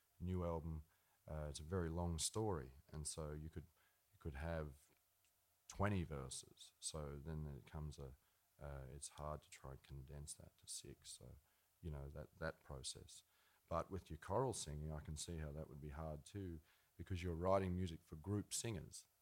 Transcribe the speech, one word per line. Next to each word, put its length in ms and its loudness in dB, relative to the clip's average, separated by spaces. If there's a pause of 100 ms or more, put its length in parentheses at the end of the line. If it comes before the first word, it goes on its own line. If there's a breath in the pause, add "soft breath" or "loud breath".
(220 soft breath)
new 220 4
album. 380 0 (460 soft breath)
Uh, 220 0
it's 100 -4
a 40 -6
very 260 4
long 300 4
story, 480 2 (260)
and 140 -2
so 340 -2
you 80 -4
could, 140 -6 (500 soft breath)
you 80 -20
could 140 -2
have 320 2 (1000)
twenty 360 4
verses. 680 -4 (100)
So 200 -2 (260)
then 220 -2 (100)
it 120 -12
comes 280 -4
a, 160 -6 (500 soft breath)
uh, 220 -4 (100)
it's 220 -6
hard 240 0
to 80 -20
try 220 -10
and 100 -8
condense 540 -8
that 160 -18 (100)
to 100 -12
six. 460 -10
So, 80 -14 (560 soft breath)
you 80 -2
know, 260 -2
that, 120 -6 (120)
that 240 0
process. 600 -8 (480 loud breath)
But 200 2
with 200 -6
your 80 -6
choral 340 4
singing, 420 -2
I 80 -4
can 140 -4
see 240 -2
how 160 -2
that 100 -4
would 140 -10
be 80 -4
hard 300 -4 (120)
too, 280 -4 (360 loud breath)
because 280 -2
you're 100 4
writing 420 8
music 220 2 (100)
for 100 -10
group 360 2
singers, 500 -2 (180)